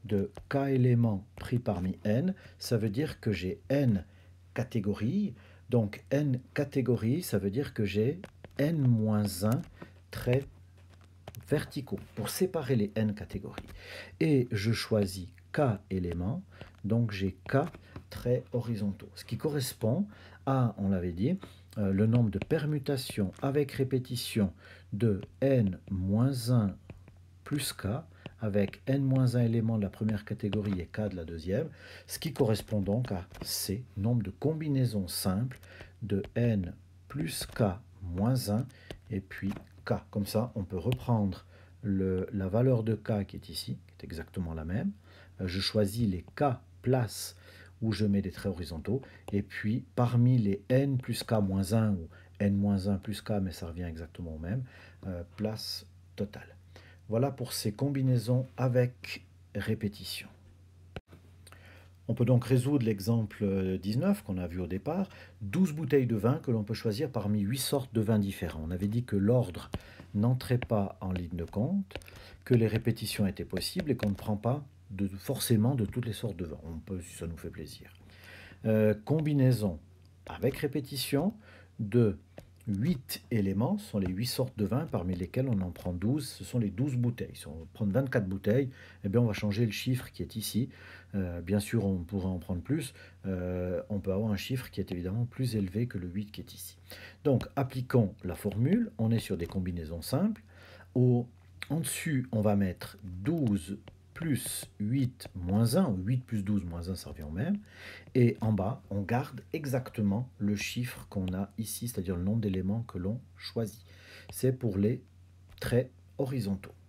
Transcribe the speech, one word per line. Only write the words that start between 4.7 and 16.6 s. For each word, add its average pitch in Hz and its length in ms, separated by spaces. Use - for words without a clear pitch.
Donc 110 400
n 135 320
catégories, 127 680
ça 117 160
veut 98 140
dire 107 240
que 110 100
j'ai 110 340
n 151 240
moins 107 640
un 131 160
traits 131 380
verticaux 127 520
pour - 140
séparer 151 460
les 104 200
n 107 180
catégories. - 480
Et 147 320
je 107 220
choisis 95 540
k 156 100
éléments, 90 520